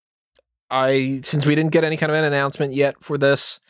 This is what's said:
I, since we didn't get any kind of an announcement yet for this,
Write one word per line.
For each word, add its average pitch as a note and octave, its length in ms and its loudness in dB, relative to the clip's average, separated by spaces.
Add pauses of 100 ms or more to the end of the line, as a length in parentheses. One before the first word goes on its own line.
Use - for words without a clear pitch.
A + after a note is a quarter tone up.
(720)
I, C3+ 520 0
since C#3+ 200 -2
we D3 80 4
didn't D#3 200 0
get E3 100 4
any D#3 140 -2
kind D#3 140 -2
of D#3 60 0
an D#3 60 0
announcement C#3 500 -2
yet C#3 300 0
for D3 140 -4
this, C#3 420 0 (100)